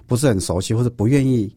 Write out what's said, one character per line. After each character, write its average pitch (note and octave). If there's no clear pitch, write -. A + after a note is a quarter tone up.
不 B2+
是 C3+
很 G2
熟 F2+
悉， A2
或 A#2
者 B2
不 G#2+
愿 C3+
意 A2+